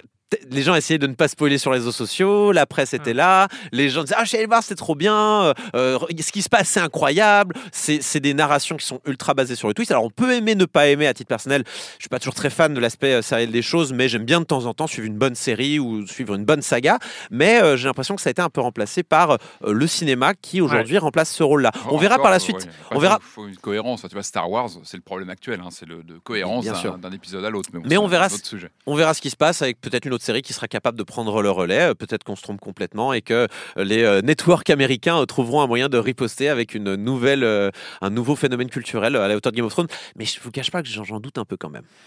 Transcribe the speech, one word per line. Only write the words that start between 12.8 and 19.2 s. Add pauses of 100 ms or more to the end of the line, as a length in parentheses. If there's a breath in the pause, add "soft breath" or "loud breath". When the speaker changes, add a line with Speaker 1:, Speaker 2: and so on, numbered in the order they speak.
Speaker 1:
l'aspect,
euh,
sériel
des
choses,
mais
j'aime
bien
de
temps
en
temps
suivre
une
bonne
série
ou
suivre
une
bonne
saga. (320 loud breath)
Mais,
euh,
j'ai
l'impression
que
ça
a
été
un
peu
remplacé
par,